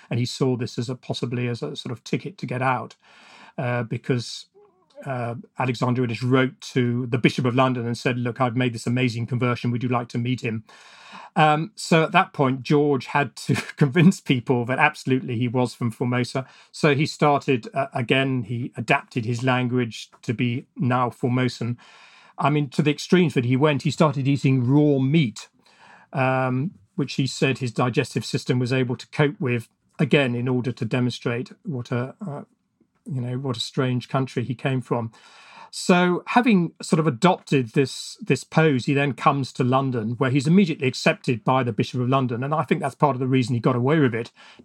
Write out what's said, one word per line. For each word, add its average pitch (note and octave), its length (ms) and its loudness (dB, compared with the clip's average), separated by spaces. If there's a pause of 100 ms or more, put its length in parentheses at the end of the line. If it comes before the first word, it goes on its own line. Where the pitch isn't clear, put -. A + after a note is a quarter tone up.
and B2+ 100 -2
he B2 60 -2
saw C3 300 -2
this A2+ 220 -8
as B2 120 -6
a, C3 60 -8
possibly B2 520 -6
as A#2+ 140 -6
a D3 140 -8
sort - 160 -10
of A#2 120 -12
ticket - 340 -6
to - 80 -10
get B2+ 160 -6
out, B2+ 340 -2 (640)
uh, B2 260 -2
because, A#2+ 640 -4 (600)
uh, A#2+ 300 -6 (220)
Alexander B2+ 460 0
Innes A#2 200 -4
wrote C3 380 2
to A#2+ 460 -2
the A#2+ 100 -2
Bishop B2+ 280 2
of A#2+ 100 0
London B2+ 300 2
and A#2 120 -4
said, B2 200 -2
"Look, B2 220 -4
I've B2 160 0
made B2+ 180 0
this A2+ 140 -8
amazing A#2+ 400 0
conversion. B2 440 0
Would A#2+ 120 -4
you B2+ 60 -2
like B2 200 -2
to - 80 -6
meet A#2+ 240 -2
him?" A2+ 220 -6 (720)
Um, D#3 400 4
so D#3+ 280 2
at - 100 -2
that F#3+ 200 4
point, C3 300 0
George C#3+ 440 2
had C#3+ 300 -2
to - 180 -2
<laughs> - 200 -6
convince D#3+ 460 4
people B2 440 0
that B2 140 -2
absolutely C3 580 0
he B2 100 0
was B2 260 0
from A#2+ 180 -4
Formosa. B2 540 -4 (260)
So D3 240 2
he C#3 100 0
started, C#3 680 0
uh, C3+ 200 -4
again, C3 500 0
he A#2+ 340 -8
adapted B2+ 480 -2
his A#2 180 -4
language B2 640 -2 (120)
to B2+ 120 -4
be A#2+ 340 -4 (100)
now B2+ 320 0
Formosan. B2 680 -2 (600)
I C#3+ 120 2
mean, D3 200 2
to - 120 0
the D3 100 4
extremes F3 420 2
that C3 120 0
he B2+ 120 2
went, C#3+ 240 2
he D3+ 100 0
started C#3+ 360 2
eating C3+ 380 2
raw C#3+ 340 4
meat, C3+ 500 0 (640)
um, C3 580 0 (240)
which - 200 -4
he C3+ 120 0
said - 300 0
his B2 140 -6
digestive B2 520 -2
system - 360 -2
was B2+ 120 -2
able C3 240 0
to - 120 -14
cope D3 320 0
with, A#2+ 280 -2 (320)
again, C3+ 360 2
in A#2+ 120 -2
order B2+ 240 0
to A#2 140 -6
demonstrate B2 640 -2 (120)
what C3 280 -8
a, B2+ 240 -4 (100)
uh, C#3+ 180 -10 (600)
you C#3 140 -6
know, B2 180 -6
what C3 200 -4
a - 20 -8
strange B2+ 480 -2
country C3 360 -4
he A#2 120 -6
came C3 240 -2
from. A#2 320 -4 (600)
So F3+ 560 2
having G#3+ 440 4 (100)
sort - 180 0
of D#3 60 0
adopted C#3+ 640 2
this, - 520 -4
this C#3 220 0
pose, D3+ 420 2
he D3 80 0
then C#3+ 200 0
comes C#3 400 0
to - 100 -2
London, B2 540 0
where C3 140 0
he's C3 160 0
immediately E3 400 4
accepted C3+ 560 0
by C3 200 2
the A#2+ 80 -2
Bishop A#2+ 300 -4
of B2 80 -2
London. B2+ 340 0
And C#3+ 100 -4
I D#3 100 -2
think D3+ 180 -2
that's C#3 140 -4
part C#3+ 200 2
of B2 40 -6
the C3 80 -2
reason C3 260 2
he A#2 60 0
got B2+ 160 2
away C3 240 2
with B2+ 160 2
it, A#2 160 -8 (340)